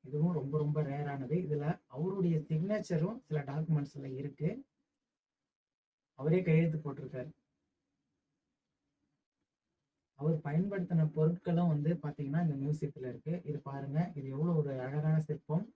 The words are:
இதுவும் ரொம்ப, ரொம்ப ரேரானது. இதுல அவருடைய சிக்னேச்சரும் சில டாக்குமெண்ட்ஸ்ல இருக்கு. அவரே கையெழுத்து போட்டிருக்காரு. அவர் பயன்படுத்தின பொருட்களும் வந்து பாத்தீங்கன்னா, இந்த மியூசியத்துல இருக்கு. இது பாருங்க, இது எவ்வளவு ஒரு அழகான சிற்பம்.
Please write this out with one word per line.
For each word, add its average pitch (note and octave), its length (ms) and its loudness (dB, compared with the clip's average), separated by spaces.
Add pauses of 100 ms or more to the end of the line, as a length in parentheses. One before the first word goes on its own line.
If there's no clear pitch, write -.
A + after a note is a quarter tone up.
இதுவும் D#3 320 2
ரொம்ப, C#3 140 -4 (100)
ரொம்ப D3 140 0 (120)
ரேரானது. C#3 460 -2 (100)
இதுல D3 200 0 (300)
அவருடைய F3 420 2 (100)
சிக்னேச்சரும் F#3 800 0
சில D3+ 120 0 (100)
டாக்குமெண்ட்ஸ்ல D3 580 0 (140)
இருக்கு. D3 280 -2 (1700)
அவரே D#3+ 280 4
கையெழுத்து D#3+ 380 4
போட்டிருக்காரு. C#3 460 -8 (3000)
அவர் D#3 180 2 (100)
பயன்படுத்தின F3 600 2 (100)
பொருட்களும் E3+ 560 4
வந்து D3 180 2 (120)
பாத்தீங்கன்னா, D3 420 -2
இந்த D3 160 2
மியூசியத்துல C3+ 520 -4
இருக்கு. D3+ 200 -6 (160)
இது C#3+ 80 -4 (120)
பாருங்க, C#3 300 -2 (180)
இது C3+ 180 -8
எவ்வளவு D#3+ 260 2
ஒரு C#3 100 0 (140)
அழகான D3+ 320 2 (100)
சிற்பம். D#3 380 -2 (100)